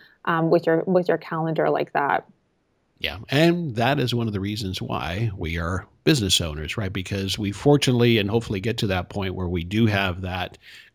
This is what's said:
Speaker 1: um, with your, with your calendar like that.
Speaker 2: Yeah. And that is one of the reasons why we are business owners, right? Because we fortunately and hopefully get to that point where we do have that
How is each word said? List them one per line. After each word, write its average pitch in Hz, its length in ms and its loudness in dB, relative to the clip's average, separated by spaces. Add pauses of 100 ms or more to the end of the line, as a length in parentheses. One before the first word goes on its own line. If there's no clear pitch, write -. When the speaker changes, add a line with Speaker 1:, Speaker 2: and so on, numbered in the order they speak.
(260)
Speaker 1:
um, 165 260 2
with 170 160 4
your, 165 180 2
with 180 220 2
your 165 100 2
calendar 160 540 -2
like 147 220 -2
that. 143 340 0 (720)
Speaker 2:
Yeah. 76 180 -4 (120)
And 165 460 2
that 131 240 2
is 120 160 0
one 117 120 0
of 104 60 -2
the 98 60 -2
reasons 98 420 -4
why 92 540 -4
we 82 240 -4
are 85 260 -4 (200)
business 120 340 2
owners, 76 380 -6
right? 95 160 -6
Because 98 440 -4
we 101 140 -2
fortunately 123 640 4
and 101 120 2
hopefully 113 320 -2
get 110 160 -4
to 110 100 -2
that 92 220 -2
point 98 260 -4
where 92 140 -4
we 87 160 -2
do 107 200 2
have 98 360 0
that 90 360 -6 (380)